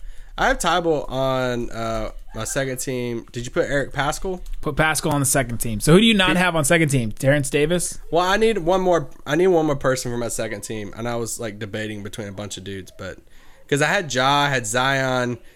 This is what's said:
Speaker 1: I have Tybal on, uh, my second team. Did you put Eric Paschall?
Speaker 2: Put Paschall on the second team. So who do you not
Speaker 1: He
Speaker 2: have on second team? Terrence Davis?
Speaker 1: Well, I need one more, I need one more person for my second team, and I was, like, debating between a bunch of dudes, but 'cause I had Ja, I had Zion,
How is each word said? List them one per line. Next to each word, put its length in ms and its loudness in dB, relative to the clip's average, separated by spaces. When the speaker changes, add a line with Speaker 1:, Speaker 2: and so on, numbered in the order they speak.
Speaker 1:
I 100 2
have 100 2
Tybal 540 0
on, 580 0
uh, 420 -4
my 120 -6
second 320 -4
team. 540 -4
Did 140 -8
you 60 -10
put 180 0
Eric 220 -2
Paschall? 500 -4
Speaker 2:
Put 140 -4
Paschall 360 2
on 80 2
the 60 2
second 340 0
team. 200 -2
So 140 6
who 60 10
do 60 6
you 80 6
not 180 4
Speaker 1:
He 60 2
Speaker 2:
have 180 2
on 100 2
second 240 4
team? 220 0
Terrence 380 2
Davis? 500 0
Speaker 1:
Well, 140 4
I 120 4
need 220 4
one 220 2
more, 280 2
I 80 0
need 120 6
one 180 6
more 100 2
person 360 0
for 60 -4
my 120 -4
second 320 -4
team, 340 -8
and 120 -6
I 80 -4
was, 240 -6
like, 200 -8
debating 440 -8
between 240 -10
a 40 -10
bunch 260 -10
of 60 -14
dudes, 340 -12
but 200 -12
'cause 160 2
I 40 4
had 240 0
Ja, 140 2
I 240 4
had 160 0
Zion, 720 0